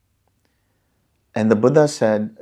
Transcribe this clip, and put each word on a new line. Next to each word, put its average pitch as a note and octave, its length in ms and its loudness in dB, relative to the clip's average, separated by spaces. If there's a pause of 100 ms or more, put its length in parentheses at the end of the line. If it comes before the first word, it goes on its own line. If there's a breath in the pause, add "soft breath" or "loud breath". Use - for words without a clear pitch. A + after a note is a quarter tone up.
(1300)
And A2 160 0
the A2+ 60 2
Buddha C#3 300 2
said G#2+ 560 -4